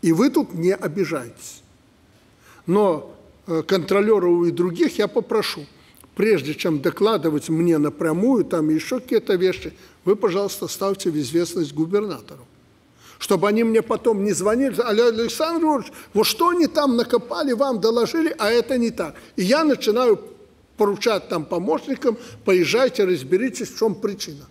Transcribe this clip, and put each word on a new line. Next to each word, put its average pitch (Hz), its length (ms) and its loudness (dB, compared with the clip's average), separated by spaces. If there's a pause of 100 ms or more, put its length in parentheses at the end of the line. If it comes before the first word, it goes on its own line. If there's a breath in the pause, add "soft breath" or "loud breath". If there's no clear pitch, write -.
И 165 120 2
вы 220 180 2
тут 277 240 -2
не 175 180 0
обижайтесь. 156 880 -6 (1040 soft breath)
Но, 180 500 0 (300)
э, 160 160 -2
контролёров 180 840 2
и 170 40 0
других 175 460 0
я 208 100 0
попрошу, - 540 -2 (540 soft breath)
прежде 156 400 2
чем 156 260 -2
докладывать 165 680 0
мне 165 280 2
напрямую, 165 680 0
там 156 240 0
ещё 156 300 -2
какие-то 214 360 0
вещи, 180 380 -2 (320 loud breath)
вы, 196 100 4
пожалуйста, 196 520 -2
ставьте 196 440 -2
в 151 80 -2
известность 160 560 -2
губернатору. 170 720 -4 (720 loud breath)
Чтобы 190 300 0
они 214 160 2
мне 226 180 4
потом 220 440 0
не 208 80 0
звонили: 220 480 0
«Александр 240 800 0
Григорьевич, 294 320 0 (200 loud breath)
вот 208 120 2
что - 240 2
они 349 180 2
там 277 300 2
накопали, 247 560 -2
вам 247 260 0
доложили, 233 580 0
а 214 140 0
это 240 260 0
не 233 140 0
так». 170 240 -8 (220 loud breath)
И 190 60 0
я 269 200 2
начинаю 240 560 2 (560)
поручать 208 540 0
там 160 160 -4
помощникам: 226 720 -2 (260 loud breath)
«Поезжайте, 202 640 2
разберитесь, 180 640 -2
в - 100 -16
чём 214 160 0
причина». 160 560 -8